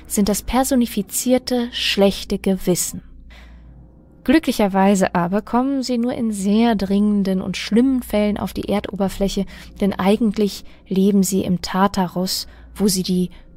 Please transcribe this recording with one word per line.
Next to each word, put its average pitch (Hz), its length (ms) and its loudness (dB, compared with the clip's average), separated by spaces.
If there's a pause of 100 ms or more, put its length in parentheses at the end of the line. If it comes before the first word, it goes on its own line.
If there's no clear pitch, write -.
sind 208 220 0
das 202 140 -2
personifizierte 247 1300 0
schlechte - 640 0
Gewissen. 190 640 -2 (1200)
Glücklicherweise 196 920 2
aber 175 260 0
kommen 262 400 -2
sie 247 160 -2
nur 240 160 -2
in 226 180 -4
sehr 208 440 2
dringenden 196 680 0
und - 160 -6
schlimmen 247 460 2
Fällen 208 340 0
auf - 160 -6
die - 160 -6
Erdoberfläche, 196 760 -2 (340)
denn 196 140 0
eigentlich 208 680 0 (240)
leben 196 360 4
sie 185 200 -2
im 180 180 -2
Tartarus, 185 840 -2 (280)
wo 196 120 2
sie 185 140 0
die 180 300 0 (260)